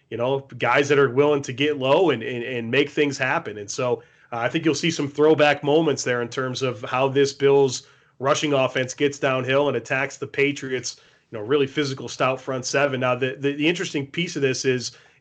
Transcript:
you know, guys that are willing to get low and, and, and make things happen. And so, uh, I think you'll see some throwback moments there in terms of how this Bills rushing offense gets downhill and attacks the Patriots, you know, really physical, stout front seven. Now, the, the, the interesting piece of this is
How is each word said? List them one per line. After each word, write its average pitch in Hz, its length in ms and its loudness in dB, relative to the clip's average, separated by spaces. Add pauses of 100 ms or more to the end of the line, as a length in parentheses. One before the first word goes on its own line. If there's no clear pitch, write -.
you 113 80 -8
know, 135 300 -2 (100)
guys 123 320 2
that 143 100 4
are 139 100 6
willing 143 340 2
to 135 100 -8
get 143 240 0
low 143 340 4
and, 117 120 -2
and, 120 200 -6
and 117 280 -6
make 139 180 2
things 143 280 0
happen. 131 400 -4
And 101 120 -10
so, 123 340 -4 (280)
uh, 120 60 -6
I 120 120 -2
think 160 160 -2
you'll 151 100 4
see 170 160 -2
some 147 180 -4
throwback 147 540 4
moments 147 400 2
there 123 180 -2
in 120 80 -6
terms 127 320 -6
of 120 220 -4
how 131 240 0
this 139 260 2
Bills 139 540 2 (320)
rushing 143 320 0
offense 131 420 0
gets 143 240 0
downhill 135 520 0
and 120 80 0
attacks 135 400 -4
the 135 100 -8
Patriots, 139 680 -2 (340)
you 117 60 -10
know, 107 60 -8
really 135 240 2
physical, 131 420 -4
stout 131 320 0
front 127 240 -6
seven. 139 340 0
Now, 127 160 0
the, 127 240 -4
the, 139 140 -2
the 147 140 -2
interesting 165 380 -2
piece - 300 -6
of 147 60 -6
this 131 240 0
is 127 260 -2 (300)